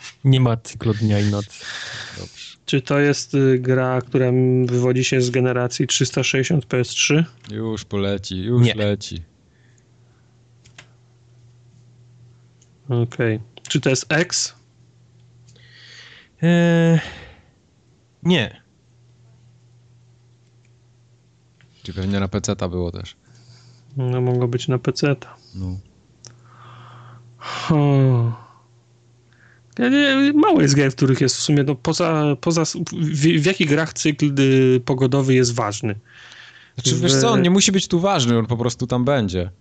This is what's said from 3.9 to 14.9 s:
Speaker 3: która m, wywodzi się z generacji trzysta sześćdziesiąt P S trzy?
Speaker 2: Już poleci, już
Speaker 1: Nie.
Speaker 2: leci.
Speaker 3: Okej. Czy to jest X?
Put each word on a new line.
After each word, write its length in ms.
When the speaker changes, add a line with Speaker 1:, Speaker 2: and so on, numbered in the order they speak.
Speaker 3:
która 260
m, 400
wywodzi 380
się 160
z 100
generacji 560
trzysta 360
sześćdziesiąt 440
P 140
S 80
trzy? 360
Speaker 2:
Już 340
poleci, 580
już 200
Speaker 1:
Nie. 120
Speaker 2:
leci. 480
Speaker 3:
Okej. 520
Czy 120
to 100
jest 180
X? 460